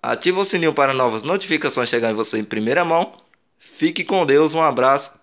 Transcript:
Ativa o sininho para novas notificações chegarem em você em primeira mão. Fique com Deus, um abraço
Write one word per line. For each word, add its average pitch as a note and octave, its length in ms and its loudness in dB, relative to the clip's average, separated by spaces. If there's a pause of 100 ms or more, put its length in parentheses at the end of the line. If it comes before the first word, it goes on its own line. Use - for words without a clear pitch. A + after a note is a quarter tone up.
Ativa E3+ 400 -2
o G3 40 0
sininho E3 280 0
para C#3 200 2
novas A#2 300 0
notificações D3 640 -2
chegarem A#2 240 0
em G#2+ 40 -4
você A2 220 -4
em G#2+ 40 -4
primeira A2 400 -2
mão. E3+ 320 -2 (420)
Fique E3+ 460 -4
com F3+ 220 0
Deus, D3 280 4
um D#3+ 80 0
abraço C3+ 500 2 (120)